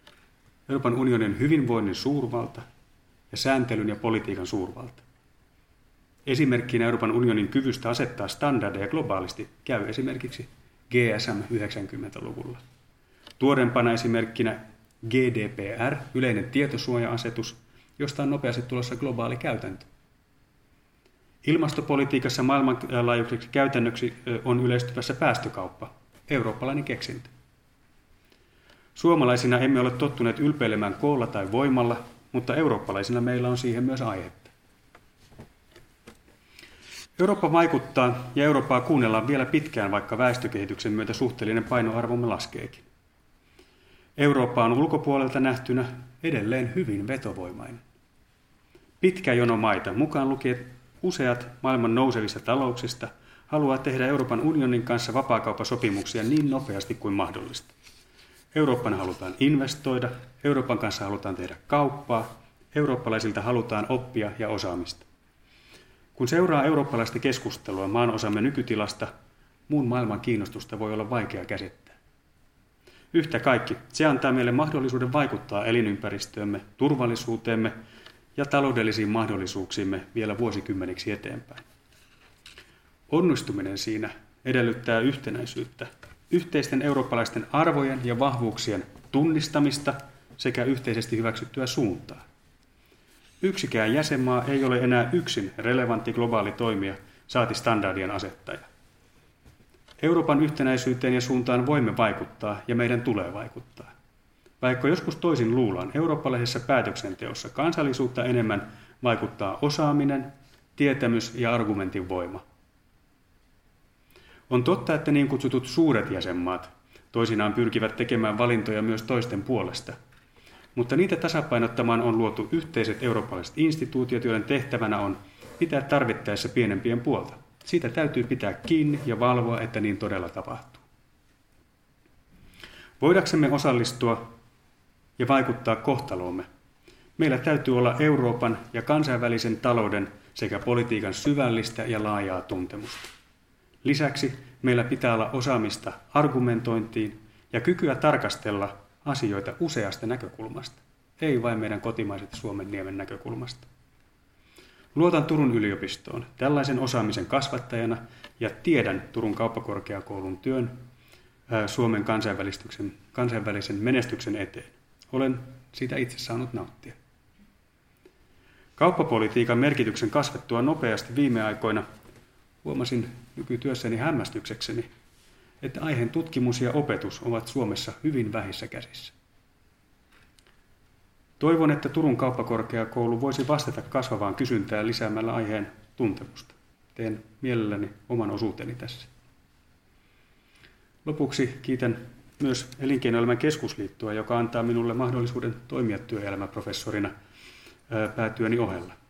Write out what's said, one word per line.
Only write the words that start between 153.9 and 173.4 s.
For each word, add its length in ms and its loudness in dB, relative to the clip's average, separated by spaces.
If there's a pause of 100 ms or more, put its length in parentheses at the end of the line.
Luotan 280 6
Turun 320 2
yliopistoon 720 -4 (120)
tällaisen 420 2
osaamisen 460 0
kasvattajana 720 -2 (420)
ja 100 -2
tiedän 640 2
Turun 240 -2
kauppakorkeakoulun 1040 -6
työn, 340 -2 (760)
ää, 180 0
Suomen 360 0
kansainvälistyksen, 920 -4 (200)
kansainvälisen 640 -2
menestyksen 600 0
eteen. 300 -8 (460)
Olen 280 0 (320)
siitä 260 -6
itse 200 -4
saanut 360 -6
nauttia. 400 -12 (1800)
Kauppapolitiikan 800 4
merkityksen 520 2
kasvettua 520 0
nopeasti 540 0
viime 280 2
aikoina 400 0 (840)
huomasin 440 -2 (260)
nykytyössäni 640 -4